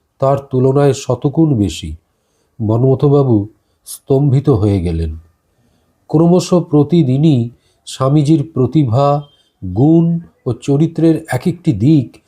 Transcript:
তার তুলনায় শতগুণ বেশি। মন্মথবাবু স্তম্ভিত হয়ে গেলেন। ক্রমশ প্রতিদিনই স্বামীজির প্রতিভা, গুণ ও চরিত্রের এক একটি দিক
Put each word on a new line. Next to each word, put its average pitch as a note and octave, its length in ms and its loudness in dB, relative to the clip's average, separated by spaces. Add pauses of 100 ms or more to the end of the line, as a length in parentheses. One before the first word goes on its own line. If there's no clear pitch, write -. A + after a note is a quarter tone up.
(180)
তার C#3 200 0
তুলনায় C3 540 0
শতগুণ C#3+ 640 -2
বেশি। E2+ 420 -4 (640)
মন্মথবাবু B2+ 880 2 (360)
স্তম্ভিত C#3 640 -2
হয়ে G2+ 300 0
গেলেন। E2 360 -6 (920)
ক্রমশ E3+ 480 0
প্রতিদিনই D3 960 0 (360)
স্বামীজির C#3+ 680 0
প্রতিভা, C#3 680 0 (420)
গুণ D#3+ 560 0 (260)
ও B2 60 -6
চরিত্রের D#3+ 760 -2
এক B2 180 -4
একটি E3 260 -4
দিক B2 560 0